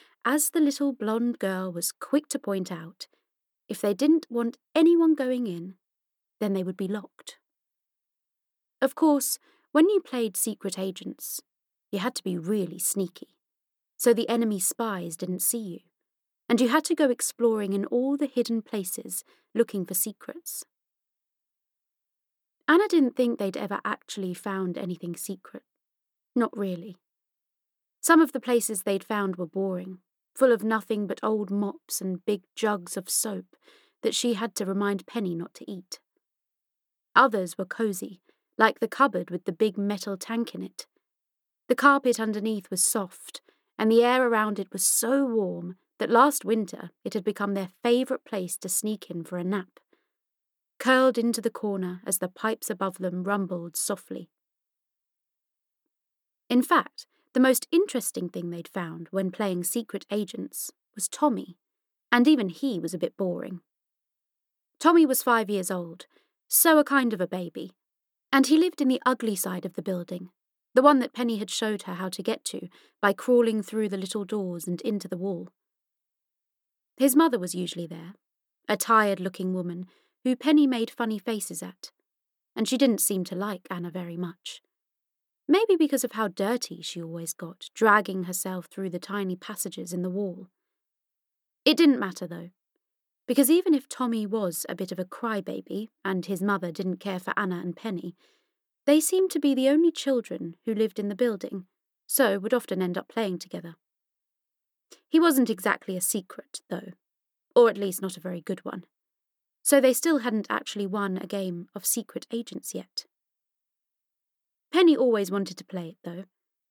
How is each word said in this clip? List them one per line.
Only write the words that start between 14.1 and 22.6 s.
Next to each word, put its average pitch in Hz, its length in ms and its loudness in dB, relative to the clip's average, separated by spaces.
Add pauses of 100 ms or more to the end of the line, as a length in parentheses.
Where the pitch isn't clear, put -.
the 226 160 0
enemy 226 320 0
spies 185 560 -6
didn't 185 280 -6
see 233 160 -2
you, 196 200 -10 (680)
and 233 100 4
you 240 100 4
had 302 160 4
to 339 100 0
go 277 160 4
exploring 220 600 -2
in 202 120 0
all 269 320 0
the 285 80 -2
hidden 233 380 -2
places, - 600 -8 (300)
looking 214 320 -2
for 185 80 -8
secrets. - 720 -8 (2000)